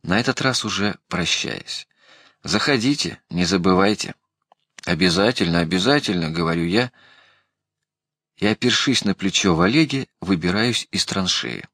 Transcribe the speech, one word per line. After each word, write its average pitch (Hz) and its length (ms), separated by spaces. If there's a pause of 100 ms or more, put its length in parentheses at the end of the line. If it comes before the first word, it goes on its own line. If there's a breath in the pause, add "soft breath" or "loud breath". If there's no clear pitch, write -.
на 92 160
этот 123 220
раз 131 240
уже 98 320 (100)
прощаясь. - 800 (560 soft breath)
«Заходите, 117 840
не 87 160
забывайте». 95 680 (720)
«Обязательно, 87 760
обязательно», 92 720
говорю 85 360
я, 113 260 (1400 soft breath)
и, - 100
опершись 117 600
на 98 80
плечо 95 420
Валеги, 131 540 (100)
выбираюсь 107 720
из - 140
траншеи. 64 580 (100)